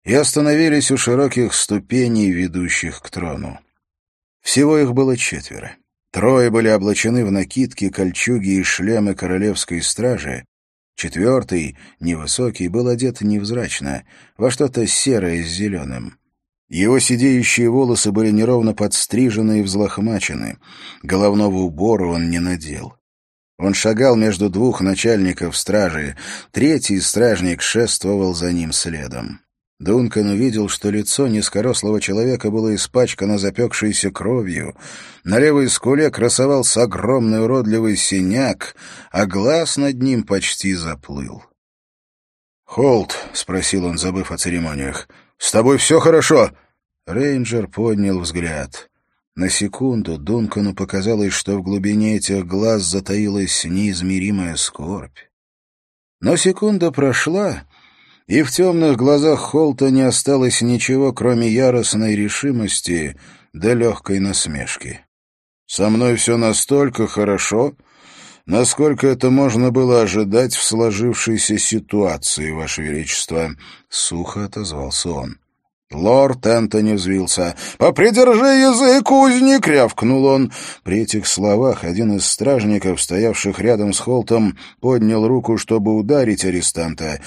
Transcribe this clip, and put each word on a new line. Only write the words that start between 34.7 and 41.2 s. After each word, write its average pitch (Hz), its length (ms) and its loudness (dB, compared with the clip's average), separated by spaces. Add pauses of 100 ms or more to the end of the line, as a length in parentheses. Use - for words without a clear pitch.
на 98 140 2
левой 143 300 4
скуле 143 420 2
красовался 123 720 0
огромный 110 640 0
уродливый 113 520 0
синяк, 98 800 -2 (340)
а 101 160 0
глаз 131 500 0
над 139 260 -2
ним 127 200 0
почти 98 520 -2
заплыл. 71 720 -10 (1200)